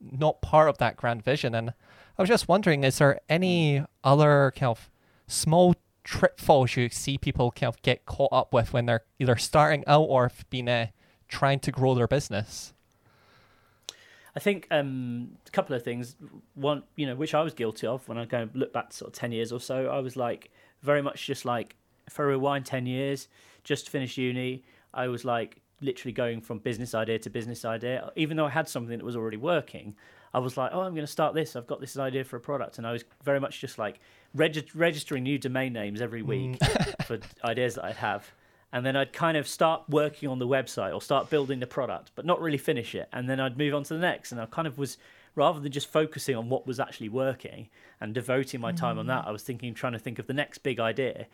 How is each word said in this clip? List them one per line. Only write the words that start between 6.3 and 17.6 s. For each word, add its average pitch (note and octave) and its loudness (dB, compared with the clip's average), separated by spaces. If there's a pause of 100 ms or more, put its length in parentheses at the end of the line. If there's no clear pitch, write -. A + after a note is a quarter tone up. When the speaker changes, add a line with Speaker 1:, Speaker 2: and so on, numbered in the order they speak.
Speaker 1:
falls C3+ 6
you A#2+ 2
see - -4
people B2+ 0
kind A#2+ -2
of - -20
get - 2
caught - 0
up B2+ 4
with A#2 4
when A#2+ 2
they're A2+ 2 (120)
either B2 4
starting D3+ 4
out D3 8
or B2 4
have - -12
been, B2+ -4
uh, A#2 2 (420)
trying C#3 2
to C#3+ -2
grow C3 4
their A#2+ 4
business? - -4 (1600)
Speaker 2:
I C#3+ -8
think, G3 0
um, B2+ -2 (100)
a - -20
couple F#3+ -2
of A#2+ -4
things. B2 -6 (380)
One, C#3 -2 (140)
you D3 -2
know, B2+ -4
which D#3 -4
I D3+ 4
was D#3+ -2
guilty A2+ -4